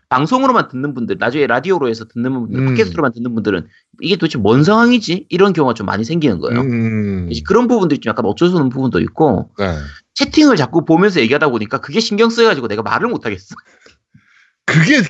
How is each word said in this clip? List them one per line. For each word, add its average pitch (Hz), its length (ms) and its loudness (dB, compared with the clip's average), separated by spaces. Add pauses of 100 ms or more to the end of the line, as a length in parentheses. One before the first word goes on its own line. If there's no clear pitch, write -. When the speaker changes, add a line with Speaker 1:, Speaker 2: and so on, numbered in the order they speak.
Speaker 1:
방송으로만 233 600 0
듣는 131 240 -6
분들, 107 260 -6
나중에 123 280 0
라디오로 139 420 0
해서 110 160 -6
듣는 123 280 -4
분들, 117 260 -4
Speaker 2:
음. 131 80 0
Speaker 1:
팟캐스트로만 127 460 0
듣는 120 220 -6
분들은 101 320 -2 (340)
이게 170 160 -2
도대체 160 200 -2
뭔 117 260 4
상황이지? 214 680 2
이런 190 240 4
경우가 143 200 0
좀 113 120 -6
많이 98 200 -4
생기는 143 340 -2
거예요. 120 220 -2
Speaker 2:
음. 110 680 -2
Speaker 1:
이제 113 160 -6
그런 240 220 2
부분들이 185 320 2
좀 113 120 -4
약간 113 140 -2
어쩔 104 240 0
수 180 60 0
없는 139 140 2
부분도 127 320 -2
있고, - 560 0
Speaker 2:
네. 95 160 -2 (400)
Speaker 1:
채팅을 285 440 4
자꾸 151 280 0
보면서 180 360 2
얘기하다 147 280 2
보니까 113 300 -4
그게 151 220 -4
신경 220 280 2
쓰여가지고 220 380 2
내가 107 160 -4
말을 110 260 -2
못하겠어. 110 460 -8 (1120)
Speaker 2:
그게, 208 440 4